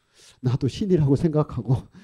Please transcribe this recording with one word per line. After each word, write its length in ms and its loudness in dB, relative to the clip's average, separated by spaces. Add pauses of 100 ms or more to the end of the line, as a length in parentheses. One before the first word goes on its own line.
(420)
나도 260 -2
신이라고 480 2
생각하고, 600 0 (260)